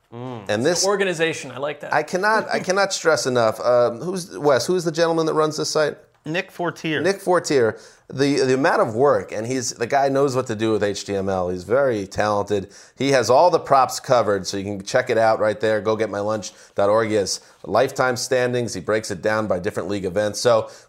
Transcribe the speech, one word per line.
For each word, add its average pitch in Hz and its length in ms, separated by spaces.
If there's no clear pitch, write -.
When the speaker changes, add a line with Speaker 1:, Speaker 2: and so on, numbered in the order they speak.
Speaker 1:
Mm. 120 360
Speaker 2:
And 107 160
this 175 220
Speaker 3:
Organization, 170 640
I 120 80
like 147 220
that. 143 120
Speaker 2:
I 160 120
cannot, 202 480
I 147 80
cannot 190 320
stress 156 340
enough. 117 340
Um, 117 400
who's, 170 380
Wes, 147 280
who's 180 180
the 170 80
gentleman 165 340
that 151 80
runs 156 220
this 151 140
site? 147 260
Speaker 4:
Nick 175 260
Fortier. 160 500
Speaker 2:
Nick 190 180
Fortier. 143 580
The, 139 280
the 131 180
amount 180 280
of 120 120
work, 113 380
and 110 140
he's, 131 260
the 117 140
guy 135 240
knows 135 260
what 127 120
to 113 60
do 110 180
with 101 100
H 101 240
T 101 100
M 95 120
L. 92 200
He's 90 160
very 113 420
talented. 101 640
He 135 160
has 120 180
all 160 200
the 165 80
props 131 420
covered, 104 460
so 101 120
you 98 60
can 101 200
check 127 240
it 117 100
out 110 220
right 107 180
there. 110 220
Go 107 160
get 104 140
my 101 100
lunch 104 320
dot 101 160
org. 110 180
He 107 60
has 98 260
lifetime 127 520
standings. 123 580
He 92 80
breaks 107 280
it 85 120
down 107 240
by 95 120
different 92 300
league 98 160
events. 101 340
So 117 320